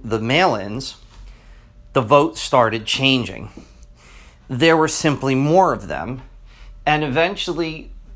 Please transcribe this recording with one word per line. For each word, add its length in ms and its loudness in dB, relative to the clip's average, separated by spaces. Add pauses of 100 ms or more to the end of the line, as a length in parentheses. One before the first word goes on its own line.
the 160 -2
mail-ins, 760 -2 (960)
the 80 2
votes 400 2
started 420 2
changing. 640 -2 (1000)
There 280 4
were 100 4
simply 480 0
more 380 4
of 160 -8
them, 340 -8 (600)
and 180 0
eventually 880 -4 (260)